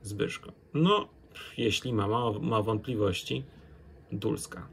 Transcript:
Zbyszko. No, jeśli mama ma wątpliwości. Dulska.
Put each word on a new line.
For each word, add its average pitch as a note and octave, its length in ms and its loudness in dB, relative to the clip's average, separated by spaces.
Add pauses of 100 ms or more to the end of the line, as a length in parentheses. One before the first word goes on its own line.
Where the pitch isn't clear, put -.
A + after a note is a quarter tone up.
Zbyszko. G2+ 500 -4 (220)
No, F#3 340 4 (500)
jeśli A#2 360 0
mama A2 380 2 (100)
ma A2+ 200 2
wątpliwości. G#2 800 0 (680)
Dulska. - 600 -4